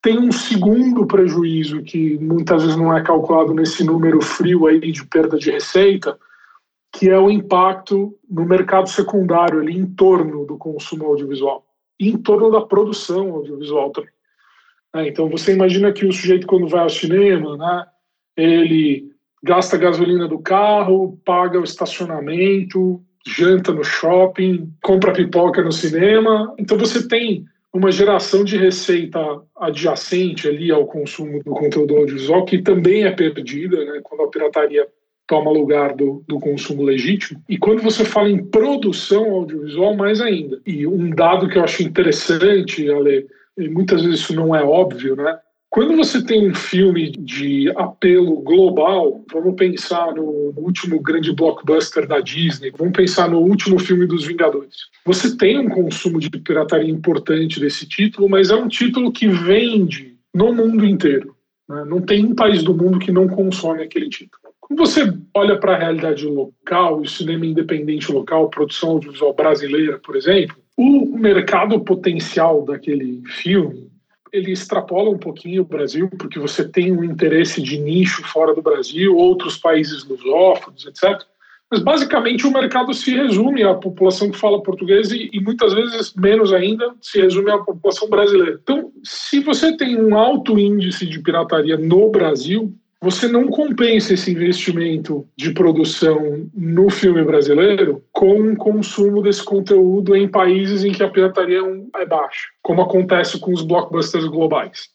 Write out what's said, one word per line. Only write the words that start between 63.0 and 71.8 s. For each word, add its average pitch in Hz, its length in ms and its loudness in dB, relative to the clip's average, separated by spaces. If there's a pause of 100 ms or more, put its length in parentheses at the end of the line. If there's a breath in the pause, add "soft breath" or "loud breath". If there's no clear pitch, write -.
não 185 160 4
consome 185 540 -2
aquele 160 260 -6
título. - 400 -18 (100)
Quando 294 220 -8
você 277 340 2 (200)
olha 208 240 2
pra 180 200 0
realidade 160 480 -2
local, 156 760 -2
o 147 60 -6
cinema 165 400 -6
independente 156 640 -4
local, 151 380 0
produção 151 400 -4
audiovisual 143 420 -2
brasileira, 147 640 0
por - 160 -18
exemplo, 165 420 0 (200)
o 262 420 4
mercado 208 640 2